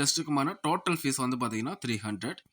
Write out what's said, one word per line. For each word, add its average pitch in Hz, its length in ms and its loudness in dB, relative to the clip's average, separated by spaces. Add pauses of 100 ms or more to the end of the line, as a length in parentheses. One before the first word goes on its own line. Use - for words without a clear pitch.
டெஸ்ட்டுக்குமான 147 580 2 (100)
டோட்டல் 175 340 2
ஃபீஸ் 131 220 0
வந்து 127 180 0
பாத்தீங்கன்னா, 117 320 -2 (100)
த்ரீ 117 120 0 (100)
ஹண்ட்ரட். 107 340 -6 (120)